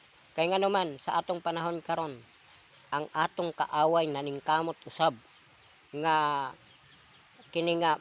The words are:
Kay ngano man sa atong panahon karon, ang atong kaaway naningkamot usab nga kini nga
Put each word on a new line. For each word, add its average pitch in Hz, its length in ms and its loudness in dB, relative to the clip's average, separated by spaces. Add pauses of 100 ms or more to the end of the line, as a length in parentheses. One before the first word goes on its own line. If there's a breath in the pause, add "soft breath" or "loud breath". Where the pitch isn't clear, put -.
(380)
Kay 170 160 2
ngano 196 160 2
man 185 320 0
sa - 160 -2
atong 170 240 -4
panahon 170 400 -4
karon, 160 320 -4 (800)
ang 147 240 -4
atong 170 320 -2
kaaway 160 560 2
naningkamot 151 800 -2
usab 147 320 0 (720)
nga 147 600 0 (1000)
kini 170 320 0
nga 160 200 4